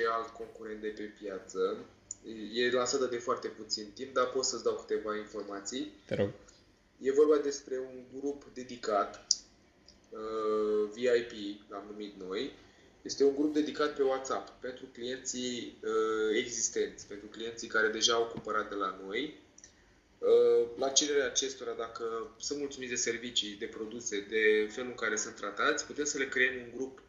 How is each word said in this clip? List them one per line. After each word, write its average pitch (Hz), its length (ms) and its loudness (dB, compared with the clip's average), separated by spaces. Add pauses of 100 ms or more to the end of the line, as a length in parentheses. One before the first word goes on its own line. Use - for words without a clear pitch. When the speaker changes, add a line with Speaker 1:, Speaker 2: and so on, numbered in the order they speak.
Speaker 1:
alt 113 240 0
concurent 110 480 -10
de 107 60 -4
pe 107 140 -6 (200)
piață. 95 640 -2 (680)
E 123 180 2
lansată 127 340 2
de 123 120 -2
foarte 117 300 -2
puțin 107 460 -6
timp, 131 200 -10
dar 127 160 4
pot 131 160 0
să-ți 113 180 -2
dau 110 120 2 (120)
câteva 107 300 -2
informații. 107 720 -8 (140)
Speaker 2:
Te 110 100 -4
rog. 104 140 2 (680)
Speaker 1:
E 127 120 0
vorba 151 260 8
despre 139 400 -2
un 127 420 -10
grup 143 240 -4 (100)
dedicat, 123 720 -2 (840)
uh, 107 840 0
V 117 40 -12
I 120 240 4 (100)
P, - 0 - (400)
l-am 101 200 -8
numit 104 220 -10 (140)
noi. 110 240 -4 (500)
Este - 220 0
un 139 120 6
grup 151 180 2
dedicat 147 420 0
pe 143 80 0
WhatsApp 131 580 -2
pentru 127 320 -10
clienții, 123 880 -6
uh, 110 540 2
existenți, - 680 -2
pentru 104 200 -12
clienții 117 400 -8
care 110 200 4
deja 110 260 4
au 117 120 4
cumpărat 107 440 -2
de 101 60 -6
la 95 300 -4
noi. 127 340 -4 (800)
Uh, 120 480 8 (100)
la 135 120 2
cererea 143 360 4
acestora, 120 520 -2
dacă 113 600 -6
sunt 143 200 -4
mulțumiți 131 320 -6
de 120 60 -2
servicii, 113 600 -2
de 113 60 -4
produse, 107 640 -6
de 107 400 6
felul 123 200 -6
în 120 60 -8
care 110 200 0
sunt 110 200 -4
tratați, 120 500 0
putem 143 200 -4
să 147 120 -2
le 135 100 0
creăm 127 280 2
un 120 200 -10
grup 131 340 -6